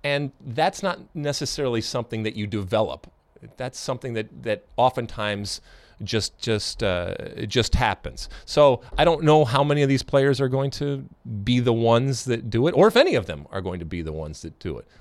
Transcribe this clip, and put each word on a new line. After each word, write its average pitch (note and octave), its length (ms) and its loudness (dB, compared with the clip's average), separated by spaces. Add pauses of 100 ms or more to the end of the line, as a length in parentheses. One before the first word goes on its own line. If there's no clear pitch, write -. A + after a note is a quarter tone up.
And C#3+ 340 -2
that's D#3 440 -2
not F#3 180 -4 (140)
necessarily C#3+ 640 -4
something A2+ 440 -4
that A2 120 -6
you G#2 100 -4
develop. G2+ 640 -2 (460)
That's B2+ 220 -10
something B2+ 340 -6
that, A2 300 -6
that A2 240 -4 (100)
oftentimes A2 840 -2 (420)
just, - 340 -2
just, - 440 -4
uh, F2+ 360 -2
it - 280 -10
just G#2+ 280 0
happens. - 540 0 (160)
So C#3+ 380 6 (160)
I D3+ 80 6
don't D#3+ 160 2
know D3+ 240 6
how C3+ 180 2
many D3 160 2
of C#3 80 4
these C3+ 140 2
players C#3 360 2
are C3+ 100 0
going C3+ 240 -2
to C#3 360 -6 (340)
be B2 180 4
the A#2+ 120 4
ones A#2 540 2
that A#2 240 -2
do A#2+ 180 2
it, F3+ 40 -2
or F3+ 160 6
if A3+ 80 2
any D#4 180 6
of A2 100 0
them D2+ 260 -10
are F#2+ 120 -6
going F2+ 180 -6
to E2+ 60 -8
be E2+ 160 -6
the D#2 100 -6
ones D#2 300 -10
that E2 160 -14
do D#2 180 -8
it. - 100 -16 (140)